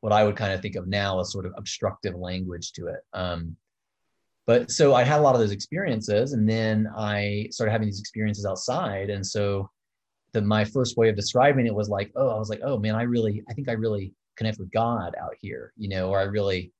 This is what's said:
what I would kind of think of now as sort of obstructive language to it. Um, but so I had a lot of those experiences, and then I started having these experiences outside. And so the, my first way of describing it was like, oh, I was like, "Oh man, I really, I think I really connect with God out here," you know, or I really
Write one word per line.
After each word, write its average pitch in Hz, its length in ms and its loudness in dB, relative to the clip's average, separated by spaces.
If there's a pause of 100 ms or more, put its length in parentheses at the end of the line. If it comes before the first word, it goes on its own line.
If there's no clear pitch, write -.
what 107 120 2
I 107 100 6
would 104 140 2
kind 98 160 0
of 95 80 -4
think 101 160 -6
of 90 100 -8
now 98 320 0
as 90 100 -2
sort 92 160 -8
of 90 120 -8
obstructive 95 580 -6
language 90 560 -8
to 85 160 -10
it. 85 140 -8 (100)
Um, 87 460 -6 (880)
but 120 260 4
so 143 240 6
I 123 80 6
had 151 160 4
a - 20 4
lot 139 140 6
of 117 60 4
those 104 100 2
experiences, 113 800 -2
and 107 180 2
then 110 380 2 (100)
I 104 540 -2
started 110 220 0
having 110 140 0
these 98 120 -4
experiences 104 460 -4
outside. 101 640 -4
And 98 180 -4
so 101 420 -2 (600)
the, 110 100 0
my 104 220 4
first 123 320 -2
way 113 140 6
of 104 80 0
describing 127 500 4
it 110 80 0
was 104 140 -2
like, 101 260 -4
oh, 135 140 2
I 107 100 -2
was 110 100 -6
like, 110 140 -6
"Oh 135 140 -2
man, 107 180 0
I 110 60 0
really, 113 480 0
I 117 40 -8
think 135 140 -6
I 120 60 -2
really 107 400 -2 (240)
connect 110 200 -2
with 92 140 -12
God 110 500 0
out 85 180 -10
here," 64 360 -12
you 104 140 -8
know, 92 200 -2
or 98 100 0
I 98 40 2
really 98 560 -2